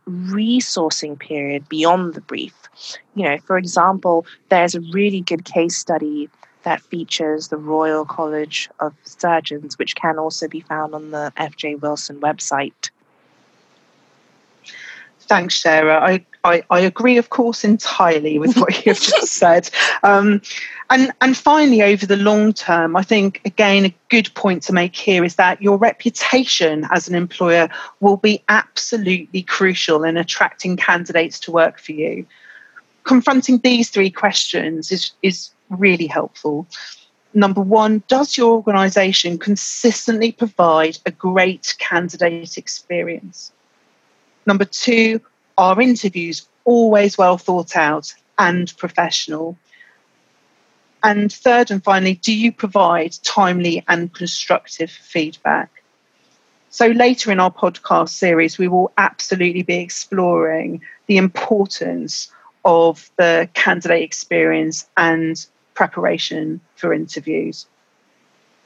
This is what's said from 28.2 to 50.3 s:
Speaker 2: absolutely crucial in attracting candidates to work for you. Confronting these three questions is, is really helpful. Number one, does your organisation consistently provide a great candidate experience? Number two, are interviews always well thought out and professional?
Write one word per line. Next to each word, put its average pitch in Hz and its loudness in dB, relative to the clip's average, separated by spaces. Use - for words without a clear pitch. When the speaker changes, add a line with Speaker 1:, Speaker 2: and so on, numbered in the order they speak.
Speaker 2:
absolutely 185 -2
crucial 180 0
in 165 0
attracting 180 -2
candidates 175 -2
to - -12
work 165 2
for - -16
you. 170 -6
Confronting 262 4
these 240 2
three 196 0
questions 165 -2
is, 180 -4
is 185 -2
really 180 0
helpful. 151 -6
Number 196 2
one, 214 2
does 269 0
your 233 4
organisation 196 2
consistently 220 -2
provide 160 0
a 170 -4
great 185 -2
candidate 175 -4
experience? 175 -10
Number 196 2
two, 226 0
are 185 4
interviews 185 0
always 214 4
well 180 4
thought 180 -4
out 151 -2
and 175 0
professional? 170 -4